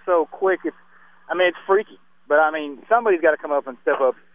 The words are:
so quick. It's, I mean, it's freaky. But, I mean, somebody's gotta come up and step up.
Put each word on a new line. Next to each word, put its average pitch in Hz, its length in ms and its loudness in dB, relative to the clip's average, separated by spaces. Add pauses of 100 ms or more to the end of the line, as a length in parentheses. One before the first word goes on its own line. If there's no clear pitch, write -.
so 170 240 0
quick. 190 340 -2
It's, - 140 -8 (500)
I 156 60 -8
mean, 180 140 0
it's 175 180 -2
freaky. 196 320 -2 (300)
But, 147 100 2
I 156 140 2
mean, 147 360 -10
somebody's 220 340 2
gotta 151 160 4
come 151 140 -8
up 143 140 -2
and 131 160 -12
step 147 180 -2
up. 131 140 2 (220)